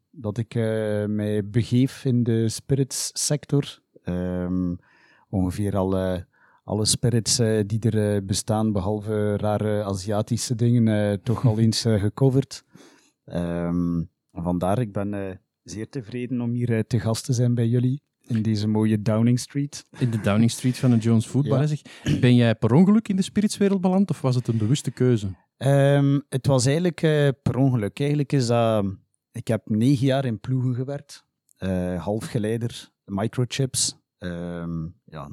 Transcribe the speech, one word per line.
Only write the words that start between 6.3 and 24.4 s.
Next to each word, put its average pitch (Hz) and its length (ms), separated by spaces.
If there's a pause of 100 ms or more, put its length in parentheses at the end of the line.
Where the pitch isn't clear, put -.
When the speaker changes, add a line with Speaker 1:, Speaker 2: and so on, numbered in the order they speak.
Speaker 1:
alle 104 200
spirits, 113 540
eh, 110 280
die 107 140
er, 104 360
eh, 101 100
bestaan, 107 460
behalve 104 640
rare 104 480
Aziatische 104 680
dingen, 110 560
eh, 101 120
toch 113 240
al 110 140
Speaker 2:
<laughs> 113 40
Speaker 1:
eens, 110 200
eh, 110 160
gecoverd. 131 640 (600)
Ehm, 85 800 (300)
vandaar, 90 460
ik 110 140
ben, 101 220
eh, 98 200 (280)
zeer 107 260
tevreden 123 520
om 117 120
hier, 120 240
eh, 110 40
te 107 200
gast 110 240
te - 80
zijn 120 220
bij 117 120
jullie 123 360 (200)
in 113 200
deze 107 260
mooie 107 340
Downing 113 360
Street. - 460 (140)
Speaker 2:
In 123 120
de 113 100
Downing 104 300
Street - 280
van 127 120
de 120 60
Jones 113 300
Food 135 220
Bar, 139 120
Speaker 1:
Ja. - 0
Speaker 2:
hè, 151 60
zeg. - 540
Ben 123 140
jij 120 200
per 107 180
ongeluk 190 360
in 196 80
de 190 60
spiritswereld 202 580
beland 190 300
of - 100
was 131 140
het 123 140